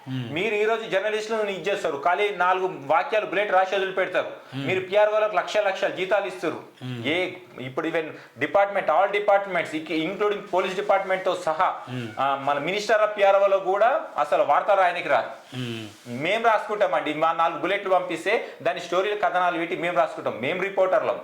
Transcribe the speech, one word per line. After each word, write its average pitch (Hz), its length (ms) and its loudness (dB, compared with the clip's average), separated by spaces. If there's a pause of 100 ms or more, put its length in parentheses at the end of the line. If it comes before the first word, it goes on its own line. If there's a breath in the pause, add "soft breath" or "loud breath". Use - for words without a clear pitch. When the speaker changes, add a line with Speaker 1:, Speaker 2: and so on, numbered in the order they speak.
Speaker 1:
మ్మ్. 127 240 -6
Speaker 2:
మీరు 208 220 -2
ఈ 208 100 0
రోజు 220 180 0
జర్నలిస్టులను 214 680 -2
ఇచ్చేస్తారు, 170 540 -2
ఖాళీ 196 320 2
నాలుగు 180 380 2 (120)
వాక్యాలు 185 400 2
బుల్లెట్ 190 260 -2
రాసి 185 220 4
వదిలిపెడతారు. 185 560 -2 (240)
Speaker 1:
మ్మ్. 139 120 -6
Speaker 2:
మీరు 185 140 0
పిఆర్ఓలకు 214 560 2
లక్షల 202 300 0
లక్షలు 190 300 0
జీతాలు 190 300 0
ఇస్తారు. 160 360 -4 (220)
Speaker 1:
మ్మ్. 123 200 -8
Speaker 2:
ఏ, 170 280 -2 (280)
ఇప్పుడు 131 280 -4
even 165 160 0 (340 loud breath)
డిపార్ట్‌మెంట్, 196 520 2
all 196 260 4
departments, 196 760 0
ఇంక్లూడింగ్ 190 500 0 (120)
పోలీస్ 190 220 0
డిపార్ట్‌మెంట్తో 190 580 0
సహా, 160 540 -2
Speaker 1:
మ్మ్. 123 200 -6 (120)
Speaker 2:
ఆ, 139 140 2 (100)
మన 143 140 0
Minister 202 380 0
of 214 100 4
పిఆర్ఓలో 196 520 4
కూడా 202 420 2 (180)
అసలు 156 240 2
వార్త 151 280 2
రాయనికి 175 380 2
రాదు. - 480 -2
Speaker 1:
మ్మ్. 117 320 -8 (180)
Speaker 2:
మేము 160 380 -2
రాసుకుంటామండి. 196 720 0
మా 160 180 2
నాలుగు 170 260 0
బుల్లెట్లు 190 320 -2
పంపిస్తే 180 580 0 (140)
దాని 170 180 -2
స్టోరీలు, 196 340 0
కథనాలు 175 440 0
పెట్టి 170 180 -2
మేము 175 200 -2
రాసుకుంటాం. 139 440 0
మేము 160 220 -2
రిపోర్టర్లం. 185 600 2